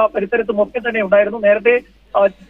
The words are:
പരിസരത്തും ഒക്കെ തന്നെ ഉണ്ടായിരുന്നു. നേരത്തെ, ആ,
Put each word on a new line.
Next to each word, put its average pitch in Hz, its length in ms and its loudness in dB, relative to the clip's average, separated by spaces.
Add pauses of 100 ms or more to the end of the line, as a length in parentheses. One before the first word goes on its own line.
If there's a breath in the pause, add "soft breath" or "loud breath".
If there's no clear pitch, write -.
പരിസരത്തും 208 580 -2
ഒക്കെ 202 160 -6
തന്നെ 226 220 -4
ഉണ്ടായിരുന്നു. 202 380 0
നേരത്തെ, 208 420 2 (360)
ആ, 202 100 2 (220)